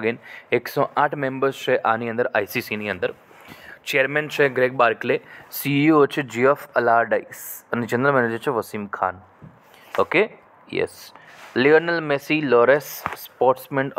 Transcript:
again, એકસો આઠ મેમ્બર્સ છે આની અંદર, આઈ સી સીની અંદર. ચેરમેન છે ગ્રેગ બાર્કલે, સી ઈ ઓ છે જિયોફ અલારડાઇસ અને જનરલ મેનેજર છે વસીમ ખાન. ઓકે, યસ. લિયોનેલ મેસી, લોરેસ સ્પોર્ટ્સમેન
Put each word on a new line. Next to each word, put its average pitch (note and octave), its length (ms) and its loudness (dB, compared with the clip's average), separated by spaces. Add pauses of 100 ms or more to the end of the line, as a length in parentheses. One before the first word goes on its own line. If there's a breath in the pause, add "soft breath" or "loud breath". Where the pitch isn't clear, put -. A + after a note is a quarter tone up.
again, A2+ 180 -2 (420 loud breath)
એકસો - 360 -2
આઠ D3 300 0
મેમ્બર્સ C3+ 400 -4
છે B2+ 120 2 (140)
આની A#2 220 -4
અંદર, A#2+ 180 0
આઈ G#2 240 -2
સી A#2 140 -4
સીની G#2 260 -6
અંદર. - 160 -6 (720 loud breath)
ચેરમેન C#3+ 540 -2
છે C#3+ 100 4
ગ્રેગ B2+ 340 0
બાર્કલે, A#2 340 0 (440 loud breath)
સી C#3+ 240 -2
ઈ D#3+ 160 6
ઓ - 20 8 (140)
છે D3 180 -4
જિયોફ C3+ 320 2 (160)
અલારડાઇસ A#2 640 0 (240)
અને A#2 160 -2
જનરલ C3 320 2
મેનેજર A2+ 300 0
છે B2 100 -2
વસીમ G#2 400 -6
ખાન. F#2 240 -4 (840 loud breath)
ઓકે, E3+ 160 2 (580)
યસ. - 180 -6 (600 loud breath)
લિયોનેલ D#3+ 500 4
મેસી, D3+ 420 -2
લોરેસ A#2+ 380 4 (320)
સ્પોર્ટ્સમેન C3+ 680 -2 (100)